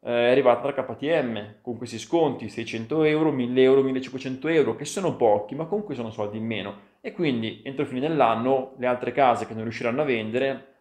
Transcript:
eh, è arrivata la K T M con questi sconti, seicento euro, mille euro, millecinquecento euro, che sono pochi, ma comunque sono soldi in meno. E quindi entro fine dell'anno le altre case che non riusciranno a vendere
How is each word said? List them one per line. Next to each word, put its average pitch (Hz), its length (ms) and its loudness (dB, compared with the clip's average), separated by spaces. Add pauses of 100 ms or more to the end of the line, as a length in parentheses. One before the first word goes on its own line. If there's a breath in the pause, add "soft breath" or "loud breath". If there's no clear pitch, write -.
eh, 117 80 -8
è 120 220 4
arrivata 131 340 4
la 139 80 -2
K 127 220 -6
T 151 260 0
M 110 400 -8
con 120 140 -8
questi 117 200 -10
sconti, 135 520 0
seicento 117 560 -4
euro, 151 260 4
mille 127 320 2
euro, 131 220 6
millecinquecento 131 640 -4
euro, 139 260 2
che 139 100 -8
sono 165 300 -2
pochi, 107 400 2
ma 160 120 -6
comunque 208 280 -6
sono 117 160 -8
soldi 107 280 -6
in 110 60 -6
meno. 101 300 -6 (260 loud breath)
E - 120 -10
quindi 123 520 -2
entro 139 200 -4
fine 127 160 -6
dell'anno 131 800 2
le 123 100 -2
altre 123 240 -2
case 120 340 4
che 113 80 -12
non 110 80 -6
riusciranno 117 400 -2
a - 20 2
vendere 123 760 -2